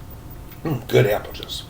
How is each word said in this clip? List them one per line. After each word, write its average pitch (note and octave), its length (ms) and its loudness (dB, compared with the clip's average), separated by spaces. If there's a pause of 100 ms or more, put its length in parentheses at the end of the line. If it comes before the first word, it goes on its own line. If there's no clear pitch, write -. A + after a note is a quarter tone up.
(640)
Mm, - 240 -2
good B2 200 8
apple G2+ 260 0
juice. - 360 -8